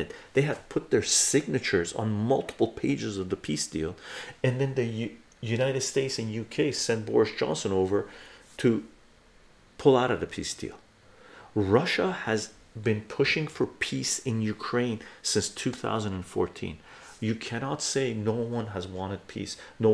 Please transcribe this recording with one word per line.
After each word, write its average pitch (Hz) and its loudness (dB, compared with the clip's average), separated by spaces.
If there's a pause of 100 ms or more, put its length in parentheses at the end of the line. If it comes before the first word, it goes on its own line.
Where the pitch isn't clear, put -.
it. - -10 (260)
They 139 4
had - -6
put - 0
their 110 4
signatures - 2
on 107 0 (100)
multiple - 2 (120)
pages 120 0
of 92 -2
the 98 -2
peace - -2 (100)
deal, 80 -2 (520)
and 127 4
then 135 0
the 120 2 (180)
U-, - -8 (440)
United 131 2
States 135 0
and 110 -4 (120)
U 110 -8 (100)
K 147 2 (140)
sent 110 0
Boris 113 4
Johnson 147 0
over 95 4 (580)
to 117 4 (920)
pull 135 8
out 123 4
of 90 2
the 85 -4
peace - -4
deal. - -10 (800)
Russia 110 4 (200)
has 110 2 (460)
been 107 2 (160)
pushing 147 2
for - 0
peace - -2 (100)
in 113 2
Ukraine 113 0 (320)
since 104 2 (140)
two 127 0 (120)
thousand 107 -2
and 90 -4 (100)
fourteen. 90 -2 (460)
You 110 0
cannot 135 -6
say 131 0
no 110 0 (200)
one 110 -2
has 92 -4
wanted 95 -6
peace, 98 -8 (300)
no 110 10